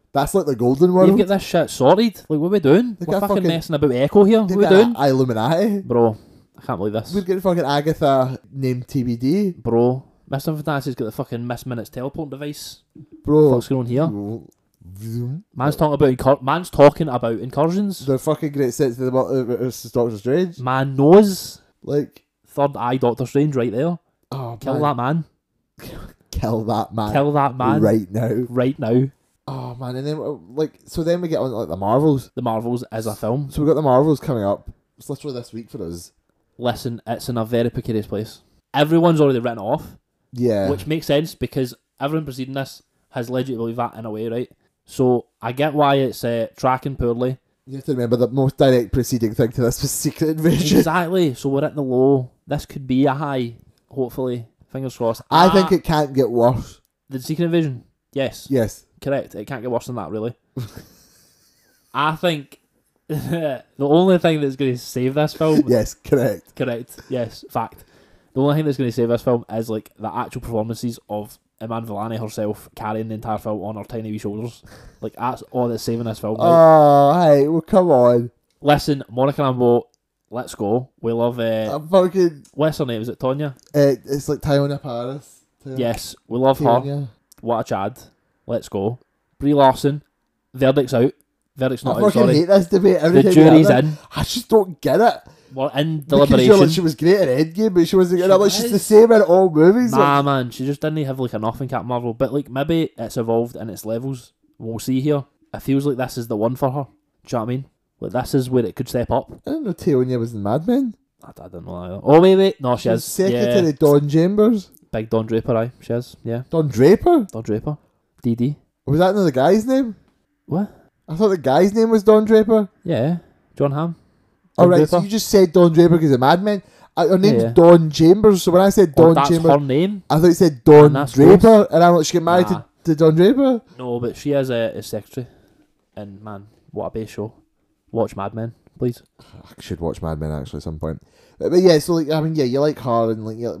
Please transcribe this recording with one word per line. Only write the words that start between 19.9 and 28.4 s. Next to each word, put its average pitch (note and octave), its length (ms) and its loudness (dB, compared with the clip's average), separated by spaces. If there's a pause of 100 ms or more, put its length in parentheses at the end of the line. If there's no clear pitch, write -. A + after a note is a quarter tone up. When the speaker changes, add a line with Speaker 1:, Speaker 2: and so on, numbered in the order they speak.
Speaker 1:
Doctor A#2+ 240 -2
Strange. D#3+ 440 -4
Speaker 2:
Man C3 340 -2
knows. F3+ 640 4 (220)
Speaker 1:
Like, - 420 -6 (220)
Speaker 2:
Third C#3+ 300 -4
eye A#2+ 200 -4
Doctor A#2+ 300 -2
Strange C#3+ 300 -2
right A#2 160 -4
there. E3 260 -4 (320)
Speaker 1:
oh, A#2+ 300 -12
Speaker 2:
Kill C3+ 180 -6
Speaker 1:
man. D3+ 40 -2
Speaker 2:
that D3 140 -2
man. C#3+ 280 -4 (1080)
Speaker 1:
Kill A2+ 340 -4
that G#2+ 300 -6
man. G#2+ 180 -6
Speaker 2:
Kill C#3+ 200 0
that C#3 240 -2
man. B2+ 240 0
Speaker 1:
Right G#2+ 300 0
now. A2+ 180 -4 (200)